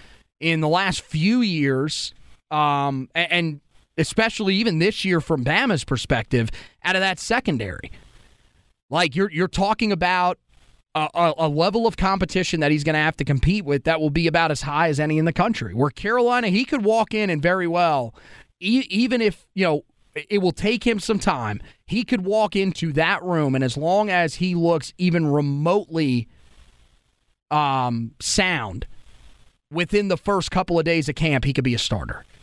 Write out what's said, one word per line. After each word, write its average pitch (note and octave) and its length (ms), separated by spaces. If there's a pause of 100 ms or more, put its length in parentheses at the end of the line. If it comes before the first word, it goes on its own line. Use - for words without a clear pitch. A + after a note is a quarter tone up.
(400)
in D#3+ 200
the D3+ 80
last F3+ 320
few G3+ 400
years, D3+ 720 (380)
um, C#3+ 640
a-, E3+ 180
and E3 280 (360)
especially G3+ 600
even G3 240
this G3+ 240
year F3 160
from C3+ 240
Bama's F#3 400
perspective, A#2+ 640 (340)
out F#3 120
of F#3 40
that F#3+ 180
secondary. C#3 720 (1000)
Like, D#3 260
you're, G3 140
you're E3+ 180
talking G#3 440
about F3+ 460 (560)
a, D#3 200
a, E3+ 240
a D#3+ 100
level F#3+ 380
of G#3+ 100
competition F#3 640
that D3 100
he's D3 140
gonna D#3 140
have D#3 180
to C#3+ 80
compete D#3 400
with C#3+ 200
that D#3+ 160
will D#3 100
be E3 160
about E3 240
as C#3+ 120
high D#3 260
as D3 120
any D#3 160
in D#3 80
the E3 80
country. F3 420
Where C3+ 160
Carolina, A#3+ 580
he G#3 160
could B3 200
walk A3 300
in G#3+ 160
and D3+ 100
very F3 260
well, D#3+ 480 (460)
e-, A#3 300
even A#3 320
if, - 320
you F#3+ 100
know, D#3 200 (300)
it, D3 140
it G3+ 100
will F3+ 140
take G#3+ 340
him A3+ 140
some G#3 180
time, F3 440 (240)
he A3+ 180
could G3 200
walk G#3 320
into F3+ 360
that E3 300
room, D#3 320
and C3+ 80
as B2+ 140
long F#3+ 340
as F3 260
he F3+ 180
looks E3 440
even F3 280
remotely, D3 1000 (1200)
um, C3 720
sound C3+ 640 (840)
within F#3+ 380
the F3+ 80
first G3 340
couple F3+ 280
of D#3 60
days D#3+ 240
of C#3+ 60
camp, D3 300
he C#3 80
could C3 120
be B2 100
a A2+ 40
starter. - 460 (180)